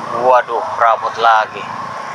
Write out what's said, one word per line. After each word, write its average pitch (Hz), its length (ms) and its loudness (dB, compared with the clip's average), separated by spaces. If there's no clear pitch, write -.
Waduh, 120 320 2
Prabot 113 400 2
lagi. 110 480 2